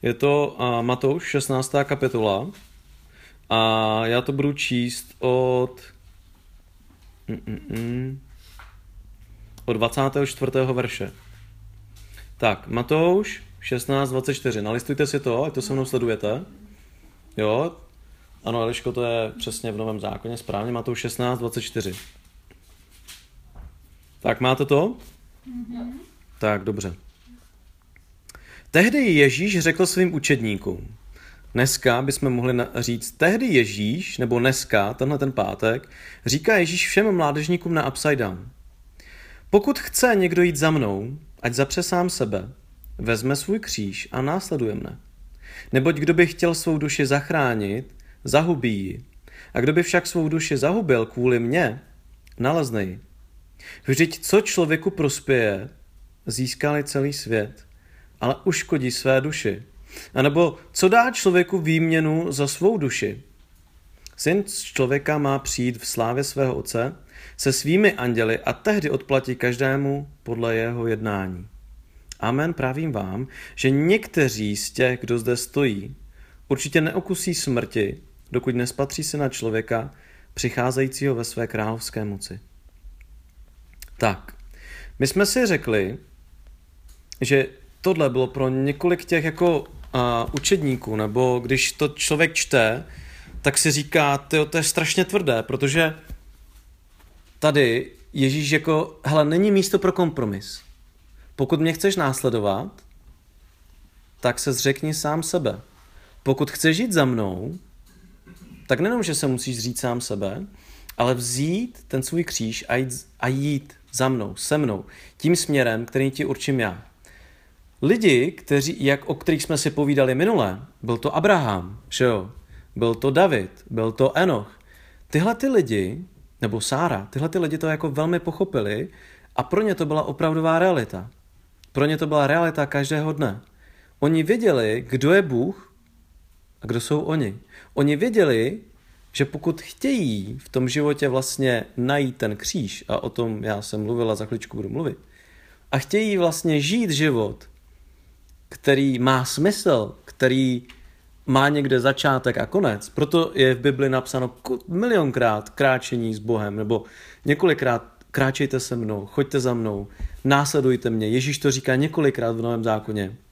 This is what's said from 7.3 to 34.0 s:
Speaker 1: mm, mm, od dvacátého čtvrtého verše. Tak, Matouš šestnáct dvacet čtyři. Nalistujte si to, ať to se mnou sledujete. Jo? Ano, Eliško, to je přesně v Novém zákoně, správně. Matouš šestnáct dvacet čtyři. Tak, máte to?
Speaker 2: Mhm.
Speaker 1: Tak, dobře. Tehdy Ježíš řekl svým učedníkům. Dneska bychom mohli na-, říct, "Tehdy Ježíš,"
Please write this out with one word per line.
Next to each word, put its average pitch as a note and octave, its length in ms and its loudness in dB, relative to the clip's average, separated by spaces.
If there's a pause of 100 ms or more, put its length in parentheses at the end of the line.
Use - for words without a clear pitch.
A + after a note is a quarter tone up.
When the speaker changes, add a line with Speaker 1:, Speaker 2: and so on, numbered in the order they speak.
Speaker 1:
mm, G#2+ 320 -10
mm, B2+ 420 -6 (1400)
od A#2+ 80 -2
dvacátého C3+ 540 0
čtvrtého C3 480 -2
verše. A#2 380 -6 (1200)
Tak, G#2+ 320 -2
Matouš E3 760 0 (180)
šestnáct C#3 500 -2
dvacet C3 240 -2
čtyři. A2 280 -4
Nalistujte B2 440 -2
si C#3 140 -4
to, B2+ 240 0
ať D#3 100 -6
to C3 80 -4
se - 100 -6
mnou C3+ 120 0
sledujete. A#2+ 600 -2 (920)
Jo? A#2 400 0 (680)
Ano, A#2 180 -2
Eliško, A#2+ 300 -4
to B2 120 -4
je A2+ 340 -2
přesně A2 340 -8
v G#2 40 -6
Novém G#2+ 240 -4
zákoně, G2+ 360 -8
správně. A2 360 -6
Matouš A#2+ 280 -4
šestnáct B2 380 -2
dvacet A#2 220 -6
čtyři. G2+ 340 -6 (2250)
Tak, A#2 200 -2
máte C3 240 2
to? D3+ 320 2 (500)
Speaker 2:
Mhm. A#3+ 460 -10 (460)
Speaker 1:
Tak, G#2 260 -2
dobře. G2 300 -6 (1800)
Tehdy A3 280 6
Ježíš E3+ 600 4
řekl E3 280 2
svým F3+ 280 2
učedníkům. A2+ 800 -2 (600)
Dneska B2+ 480 2
bychom C3+ 300 0
mohli B2 200 0
na-, B2 220 0
říct, A#2+ 360 -4
"Tehdy G#3+ 360 2
Ježíš," A2+ 720 0